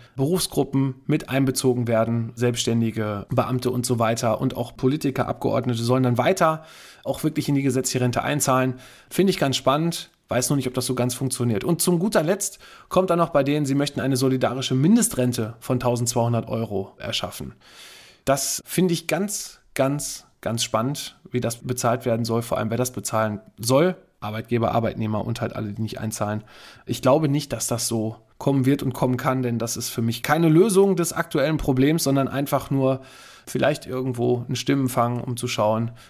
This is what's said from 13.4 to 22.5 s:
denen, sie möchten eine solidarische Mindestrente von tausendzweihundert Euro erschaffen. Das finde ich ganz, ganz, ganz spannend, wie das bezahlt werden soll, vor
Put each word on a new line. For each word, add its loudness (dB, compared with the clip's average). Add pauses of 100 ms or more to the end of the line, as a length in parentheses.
denen, 0
sie 0
möchten -2
eine 0
solidarische 0
Mindestrente 2
von -2
tausendzweihundert 0
Euro -4
erschaffen. -8 (720)
Das 0
finde 2
ich -4
ganz, -4 (140)
ganz, -2 (140)
ganz -2
spannend, -2 (140)
wie -2
das -4
bezahlt -2
werden 0
soll, 0
vor -2